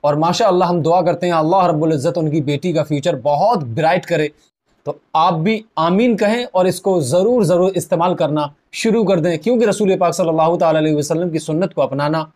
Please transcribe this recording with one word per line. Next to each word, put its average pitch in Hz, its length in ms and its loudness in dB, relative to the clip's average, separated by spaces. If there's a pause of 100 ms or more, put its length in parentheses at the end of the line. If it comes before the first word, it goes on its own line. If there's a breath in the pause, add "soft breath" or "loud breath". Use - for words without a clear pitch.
और 147 120 2
माशाअल्लाह 180 540 2
हम 175 120 0
दुआ 165 200 2
करते 175 260 -2
हैं 175 60 0
अल्लाह 170 320 2
रब्बुल 160 280 0
इज़्ज़त 156 240 -2
उनकी 156 240 -2
बेटी 147 320 -4
का 151 100 0
फ्यूचर 151 320 -2
बहुत 147 480 0
ब्राइट 156 420 -2
करे। 151 240 -2 (560 soft breath)
तो 147 140 -8 (160)
आप 170 180 2
भी 214 300 -2 (140)
आमीन 196 380 2
कहें 214 300 0
और 185 220 0
इसको 185 340 0
ज़रूर, 190 420 2
ज़रूर 180 320 2
इस्तेमाल 175 380 -2
करना 151 400 -2 (200)
शुरू 226 300 0
कर 180 160 2
दें, 160 200 -2
क्योंकि 233 260 0
रसूल 196 300 0
पाक 175 180 0
सल्लल्लाहु 165 440 0
ताला 160 220 2
अलैहि 156 160 0
वसल्लम 160 340 -2
की 160 100 -4
सुन्नत 160 340 -4
को 151 80 -4
अपनाना 151 540 -2